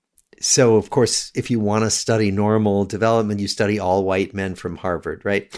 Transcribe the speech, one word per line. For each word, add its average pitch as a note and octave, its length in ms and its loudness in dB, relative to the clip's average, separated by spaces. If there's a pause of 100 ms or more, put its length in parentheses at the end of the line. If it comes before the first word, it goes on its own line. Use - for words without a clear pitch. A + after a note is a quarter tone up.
(400)
So, A#2+ 340 4
of G#2 160 2
course, - 460 0
if B2+ 160 -4
you A#2 80 0
wanna G#2+ 300 0
study G#2+ 420 0
normal G#2 520 2
development, G#2+ 540 0
you G2+ 80 -4
study G#2 320 -2
all F#2+ 240 2
white F#2+ 320 0
men F#2+ 220 -4
from F2 200 -8
Harvard, E2 480 -6
right? G2+ 340 -2